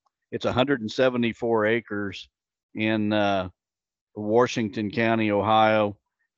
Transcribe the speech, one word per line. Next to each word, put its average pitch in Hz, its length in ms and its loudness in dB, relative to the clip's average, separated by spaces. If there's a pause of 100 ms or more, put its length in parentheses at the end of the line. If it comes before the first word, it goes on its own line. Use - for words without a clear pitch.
(320)
it's 117 140 -6
a 101 80 0
hundred 131 280 -2
and 107 100 -6
seventy-four 120 760 0
acres 104 640 -4 (460)
in, 107 360 -2
uh, 101 380 0 (680)
Washington 107 760 0
County, 113 400 0
Ohio. 107 640 4 (400)